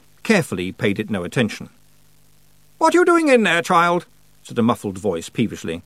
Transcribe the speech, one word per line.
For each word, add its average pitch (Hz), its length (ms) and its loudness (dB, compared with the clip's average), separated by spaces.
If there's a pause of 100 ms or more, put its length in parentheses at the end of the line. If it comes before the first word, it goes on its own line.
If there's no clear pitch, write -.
(220)
carefully 92 500 -2
paid 101 280 -2
it 107 100 -8
no 95 140 -4
attention. - 460 -4 (1080)
What 320 160 2
are 330 40 4
you 359 60 6
doing 339 240 4
in 247 160 6
there, 170 180 2
child? 175 420 2 (380)
said 127 160 -12
a 117 40 2
muffled 107 360 -2
voice 87 320 -4
peevishly. 87 560 -6